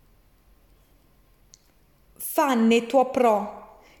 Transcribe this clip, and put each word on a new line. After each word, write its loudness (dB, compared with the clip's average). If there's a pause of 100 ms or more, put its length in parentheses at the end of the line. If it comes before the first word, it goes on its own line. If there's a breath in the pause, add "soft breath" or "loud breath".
(2250)
Fanne 0
tuo 2
pro, -2 (200 loud breath)